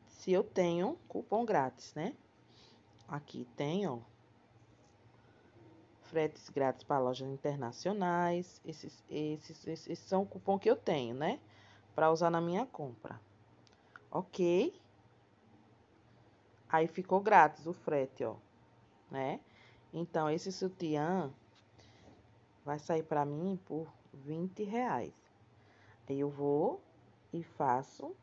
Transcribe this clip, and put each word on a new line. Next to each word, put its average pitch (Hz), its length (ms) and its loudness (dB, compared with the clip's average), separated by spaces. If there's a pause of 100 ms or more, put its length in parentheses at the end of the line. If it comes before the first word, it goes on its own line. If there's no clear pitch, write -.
se - 240 -4
eu 185 100 6
tenho 180 560 0 (120)
cupom 220 340 -2
grátis, 151 500 0
né? 180 220 -6 (960)
Aqui 143 360 -10 (120)
tem, 160 280 -2
ó. 127 140 -4 (2000)
Fretes 156 460 -4
grátis 135 340 0
para 143 160 0
lojas 127 280 -2
internacionais. 175 1400 -2
Esses, - 460 -16
esses, 151 580 -6
esses, 160 200 -10
esses - 200 -8
são 190 140 2
o 196 60 -2
cupom 196 320 -2
que 196 100 4
eu 247 60 8
tenho, 131 400 -2
né? 170 240 -2 (560)
Pra 160 160 6
usar 165 180 4
na 170 100 2
minha 175 280 0
compra. 120 520 -12 (920)
Ok. 185 680 2 (1900)
Aí 165 180 2
ficou 185 320 0
grátis 175 460 8
o 170 80 -4
frete, 143 500 -2
ó. 110 120 -4 (720)
Né? 139 300 -4 (520)
Então, 160 380 -2
esse 180 220 -2
sutiã 170 840 -2 (1300)
vai 147 140 -4
sair 160 240 -2
pra 151 240 0
mim 170 400 -4
por 156 260 -8 (220)
vinte 160 500 -8
reais. 196 520 -4 (920)
Aí 139 120 -4
eu 143 100 0
vou 143 500 0 (540)
e 170 80 -4
faço 143 800 -2